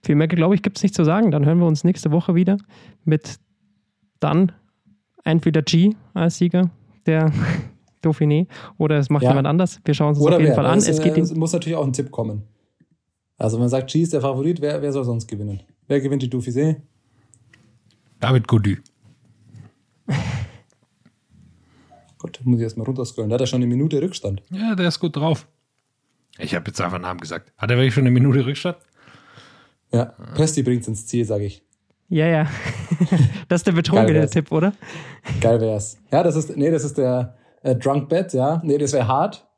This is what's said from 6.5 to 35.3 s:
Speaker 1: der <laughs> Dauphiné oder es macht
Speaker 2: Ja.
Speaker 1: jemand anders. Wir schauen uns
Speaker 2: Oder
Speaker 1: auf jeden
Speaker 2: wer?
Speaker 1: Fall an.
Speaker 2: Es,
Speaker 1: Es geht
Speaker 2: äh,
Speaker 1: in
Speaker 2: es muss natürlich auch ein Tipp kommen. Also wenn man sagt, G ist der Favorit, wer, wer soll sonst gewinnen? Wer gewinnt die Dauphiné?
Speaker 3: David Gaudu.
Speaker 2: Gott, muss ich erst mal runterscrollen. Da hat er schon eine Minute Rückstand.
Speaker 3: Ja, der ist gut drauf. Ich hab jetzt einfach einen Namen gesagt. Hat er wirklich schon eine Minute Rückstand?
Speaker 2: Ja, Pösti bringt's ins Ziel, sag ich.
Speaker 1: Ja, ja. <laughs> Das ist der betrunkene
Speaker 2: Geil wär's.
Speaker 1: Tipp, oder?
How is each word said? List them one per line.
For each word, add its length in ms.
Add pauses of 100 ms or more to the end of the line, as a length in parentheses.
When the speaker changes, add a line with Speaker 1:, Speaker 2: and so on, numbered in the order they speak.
Speaker 1:
der 260 (340)
<laughs> 380
Dauphiné 440 (300)
oder 200
es 120
macht 140
Speaker 2:
Ja. 60
Speaker 1:
jemand 180
anders. 380
Wir 80
schauen 160
uns 100
Speaker 2:
Oder 160
Speaker 1:
auf 60
jeden 80
Speaker 2:
wer? 60
Speaker 1:
Fall 100
an. 140
Speaker 2:
Es, 80
Speaker 1:
Es 140
geht 120
Speaker 2:
äh, 60
Speaker 1:
in 40
Speaker 2:
es 120
muss 180
natürlich 240
auch 80
ein 80
Tipp 180
kommen. 320 (960)
Also 200
wenn 40
man 80
sagt, 220
G 100
ist 120
der 80
Favorit, 400
wer, 200
wer 100
soll 140
sonst 220
gewinnen? 340 (260)
Wer 140
gewinnt 220
die 60
Dauphiné? 480 (1400)
Speaker 3:
David 280
Gaudu. 280 (3500)
Speaker 2:
Gott, 260
muss 140
ich 60
erst 140
mal 60
runterscrollen. 460
Da 60
hat 60
er 60
schon 140
eine 60
Minute 340
Rückstand. 480
Speaker 3:
Ja, 260
der 140
ist 100
gut 160
drauf. 320 (880)
Ich 180
hab 120
jetzt 120
einfach 160
einen 80
Namen 160
gesagt. 380
Hat 140
er 60
wirklich 160
schon 100
eine 80
Minute 340
Rückstand? 320 (1120)
Speaker 2:
Ja, 140 (300)
Pösti 260
bringt's 260
ins 200
Ziel, 180
sag 160
ich. 220 (460)
Speaker 1:
Ja, 180
ja. 240
<laughs> 960
Das 140
ist 60
der 40
betrunkene 420
Speaker 2:
Geil 80
wär's. 100
Speaker 1:
Tipp, 200
oder? 220 (680)